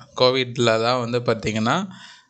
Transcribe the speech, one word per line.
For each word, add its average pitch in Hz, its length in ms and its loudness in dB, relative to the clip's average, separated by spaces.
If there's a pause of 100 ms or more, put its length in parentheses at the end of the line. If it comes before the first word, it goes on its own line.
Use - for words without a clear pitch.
(180)
கோவிட்ல 123 640 2
தான் 123 180 0
வந்து 120 200 -2
பார்த்தீங்கன்னா, 113 580 0 (520)